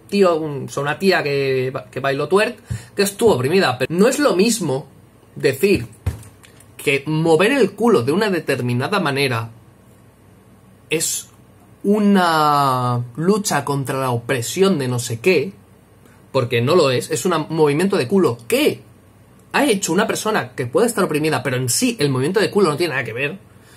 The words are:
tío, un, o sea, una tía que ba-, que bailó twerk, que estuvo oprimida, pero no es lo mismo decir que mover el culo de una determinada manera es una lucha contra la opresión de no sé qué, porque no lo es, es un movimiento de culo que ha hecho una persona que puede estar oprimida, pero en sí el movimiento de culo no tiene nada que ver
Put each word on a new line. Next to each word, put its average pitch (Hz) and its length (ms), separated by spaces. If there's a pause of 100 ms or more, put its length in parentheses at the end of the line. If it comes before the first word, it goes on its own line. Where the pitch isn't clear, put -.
tío, 190 320
un, 143 240
o 127 40
sea, 139 140
una 147 160
tía 180 240
que 135 500
ba-, 135 160
que - 120
bailó 139 260
twerk, 214 300 (400)
que 202 60
estuvo 196 320
oprimida, 135 440
pero 143 160
no 196 140
es 269 100
lo 262 160
mismo 175 540 (480)
decir 147 500 (880)
que 139 300
mover 160 460
el 269 200
culo 208 300
de 123 80
una 208 180
determinada 135 720
manera 131 520 (1400)
es - 380 (560)
una 151 1200 (100)
lucha 170 500
contra 139 360
la 131 100
opresión 139 680
de 127 80
no 123 100
sé 117 220
qué, 185 320 (800)
porque 123 280
no 135 140
lo 156 160
es, 127 220
es 151 120
un 160 260
movimiento 160 460
de 135 120
culo 160 300 (100)
que 262 320 (720)
ha 220 120
hecho 196 280
una 202 140
persona 208 480
que 131 120
puede 185 220
estar 214 160
oprimida, 151 400
pero 127 120
en 131 120
sí 247 320
el 147 100
movimiento 139 300
de 180 100
culo 196 200
no 143 60
tiene 165 180
nada 135 100
que 110 80
ver 143 260 (380)